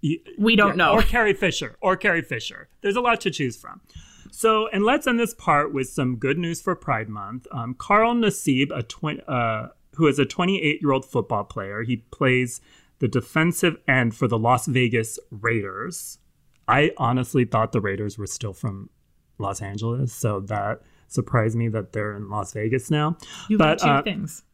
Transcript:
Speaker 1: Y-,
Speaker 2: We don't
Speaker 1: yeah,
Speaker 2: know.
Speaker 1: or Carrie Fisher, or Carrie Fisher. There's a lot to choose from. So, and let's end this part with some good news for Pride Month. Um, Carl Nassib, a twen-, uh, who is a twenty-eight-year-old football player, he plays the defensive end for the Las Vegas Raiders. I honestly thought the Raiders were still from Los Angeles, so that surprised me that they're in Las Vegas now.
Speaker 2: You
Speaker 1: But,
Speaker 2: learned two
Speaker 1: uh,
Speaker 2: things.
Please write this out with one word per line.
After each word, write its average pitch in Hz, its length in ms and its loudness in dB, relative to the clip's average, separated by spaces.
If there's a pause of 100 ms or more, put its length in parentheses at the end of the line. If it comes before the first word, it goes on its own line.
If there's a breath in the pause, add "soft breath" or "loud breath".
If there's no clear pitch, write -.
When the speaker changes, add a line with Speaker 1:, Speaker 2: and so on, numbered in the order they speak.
Speaker 1:
Y-, 147 140 0 (220)
Speaker 2:
We 226 180 4
don't 202 220 6
Speaker 1:
yeah, 170 80 4
Speaker 2:
know. - 80 4
Speaker 1:
or 220 80 6
Carrie 214 320 4
Fisher, 165 480 -2
or 190 140 4
Carrie 180 260 0
Fisher. - 460 -10 (120)
There's 202 160 0
a 247 60 0
lot 240 180 2
to 180 100 -2
choose 131 260 -4
from. - 260 -18 (480 loud breath)
So, 220 380 2
and 202 160 0
let's 277 220 2
end 240 140 2
this 226 140 -2
part 147 400 2
with 131 140 -2
some 127 280 -2
good 139 220 0
news 165 240 -4
for 185 120 0
Pride 113 360 -4
Month. 107 400 -10
Um, 123 240 -8
Carl 220 400 4
Nassib, 151 600 2
a 139 80 -4
twen-, 151 460 -6
uh, 117 400 -2 (280)
who 160 100 4
is 139 120 4
a 139 60 4
twenty-eight-year-old 151 800 0
football 107 400 -2
player, 101 380 -8
he 117 140 -2
plays 127 640 0 (400 soft breath)
the 139 80 2
defensive 165 680 2 (100)
end 123 280 2
for 135 140 -2
the 113 100 2
Las 120 280 4
Vegas 120 520 0 (120)
Raiders. 110 880 -4 (500)
I 143 280 4
honestly 127 480 2
thought 110 280 0
the 117 80 2
Raiders 101 360 -4
were 101 120 -10
still 104 240 -8
from 98 360 -8 (500)
Los 98 220 -4
Angeles, 113 520 -4
so 104 280 -2
that 101 420 -4 (260 soft breath)
surprised 113 480 0
me 117 120 0
that 107 240 -6
they're 104 240 -6
in 101 140 -12
Las 104 220 -6
Vegas 113 380 -2
now. 151 260 2 (320 loud breath)
Speaker 2:
You 214 100 2
Speaker 1:
But, 160 80 6
Speaker 2:
learned 156 140 2
two 185 80 2
Speaker 1:
uh, 143 140 4
Speaker 2:
things. 165 520 -6